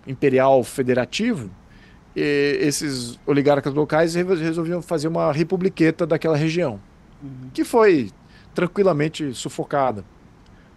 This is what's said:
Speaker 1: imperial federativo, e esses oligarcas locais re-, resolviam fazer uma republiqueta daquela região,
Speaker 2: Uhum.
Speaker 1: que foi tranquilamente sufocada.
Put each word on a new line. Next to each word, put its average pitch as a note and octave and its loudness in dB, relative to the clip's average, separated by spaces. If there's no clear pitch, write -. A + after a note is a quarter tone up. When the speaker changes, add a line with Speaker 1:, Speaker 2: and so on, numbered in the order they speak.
Speaker 1:
imperial C3 4
federativo, B2 -2
e C#3+ 0
esses C3+ -4
oligarcas C#3+ 2
locais D#3 0
re-, F3 0
resolviam E3+ -2
fazer D#3+ -4
uma E3 0
republiqueta E3+ 0
daquela D#3+ 0
região, D#3 -2
Speaker 2:
Uhum. C3 -16
Speaker 1:
que D#4+ -4
foi F#3+ 4
tranquilamente D#3+ 0
sufocada. C3 -4